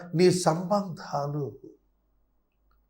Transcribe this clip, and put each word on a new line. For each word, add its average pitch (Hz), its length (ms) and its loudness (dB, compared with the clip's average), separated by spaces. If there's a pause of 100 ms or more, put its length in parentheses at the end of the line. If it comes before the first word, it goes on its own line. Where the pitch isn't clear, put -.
(160)
నీ 180 160 6
సంబంధాలు 156 1300 -2 (1300)